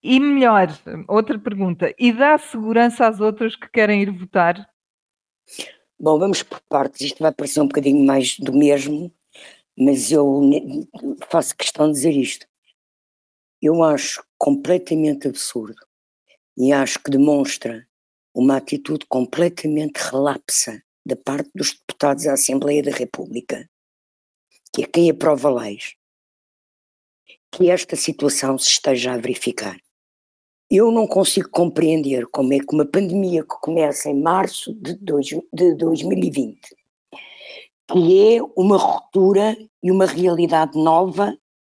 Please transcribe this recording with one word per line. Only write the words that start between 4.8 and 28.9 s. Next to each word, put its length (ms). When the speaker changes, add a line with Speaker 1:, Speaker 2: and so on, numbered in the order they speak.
Speaker 2:
Bom, 180
vamos 280
por 240
partes, 320
isto 200
vai 120
parecer 280
um 60
bocadinho 400
mais 320
do 140
mesmo, 580
mas 360
eu 300
ne-, 460
faço 280
questão 320
de 60
dizer 180
isto. 340
Eu 220
acho 400
completamente 880
absurdo 580
e 160
acho 300
que 80
demonstra 760
uma 220
atitude 520
completamente 880
relapsa 840
da 120
parte 380
dos 180
deputados 520
da 100
Assembleia 480
da 100
República, 760
que 120
é 20
quem 240
aprova 400
leis, 440
que 200
esta 260
situação 600
se 120
esteja 440